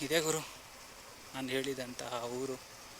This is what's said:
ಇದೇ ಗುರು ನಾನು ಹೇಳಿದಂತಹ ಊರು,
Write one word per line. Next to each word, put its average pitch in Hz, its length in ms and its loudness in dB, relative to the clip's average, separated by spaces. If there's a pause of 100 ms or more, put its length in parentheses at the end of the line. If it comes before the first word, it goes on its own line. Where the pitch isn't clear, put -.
ಇದೇ 147 200 6
ಗುರು 156 200 6 (960)
ನಾನು 131 140 0
ಹೇಳಿದಂತಹ 127 760 0
ಊರು, 123 360 0 (400)